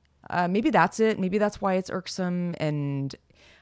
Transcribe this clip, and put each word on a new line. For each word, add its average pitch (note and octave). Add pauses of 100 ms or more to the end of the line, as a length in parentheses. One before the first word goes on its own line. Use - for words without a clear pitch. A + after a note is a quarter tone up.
(300)
Uh, F3
maybe A3+
that's F3
it. A3
Maybe F#3
that's G#3
why G3
it's F#3
irksome. F3
And C#3+ (480)